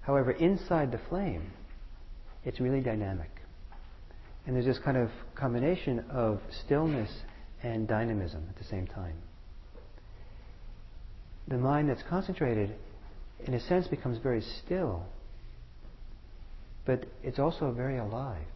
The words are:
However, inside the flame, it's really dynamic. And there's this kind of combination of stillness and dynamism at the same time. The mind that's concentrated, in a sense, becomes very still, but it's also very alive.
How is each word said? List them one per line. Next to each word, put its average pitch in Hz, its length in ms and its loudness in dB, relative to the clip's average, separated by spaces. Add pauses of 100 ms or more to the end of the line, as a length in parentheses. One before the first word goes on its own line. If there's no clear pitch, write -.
However, 135 300 6
inside 165 600 4
the 117 160 -2
flame, 104 420 0 (920)
it's 127 160 -2
really 131 200 4
dynamic. 101 500 0 (1160)
And 127 80 0
there's 123 100 4
this 127 140 6
kind 135 180 4
of 117 140 6 (240)
combination 131 760 2
of 110 320 4 (240)
stillness 143 460 4 (520)
and 113 240 2
dynamism 107 640 2
at - 80 -8
the - 80 -10
same 95 220 -2
time. 87 300 -4 (2250)
The 131 100 2
mind 143 320 6
that's - 180 0
concentrated, 127 680 2 (720)
in 127 100 2
a 117 60 2
sense, 180 280 4
becomes 123 300 0
very 120 220 4 (240)
still, 120 400 0 (1800)
but 127 180 4 (180)
it's 135 180 -2
also 151 320 4
very 127 260 0
alive. 107 580 -2